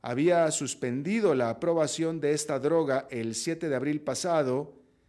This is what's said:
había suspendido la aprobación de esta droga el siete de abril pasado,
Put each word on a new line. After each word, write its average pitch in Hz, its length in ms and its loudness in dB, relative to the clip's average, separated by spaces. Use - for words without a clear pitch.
había 156 500 2
suspendido 143 840 0
la 120 140 2
aprobación 160 680 0
de 147 120 0
esta 147 280 -2
droga 139 520 2
el 113 240 -4
siete 165 340 -4
de 135 60 2
abril 147 260 -2
pasado, 147 720 0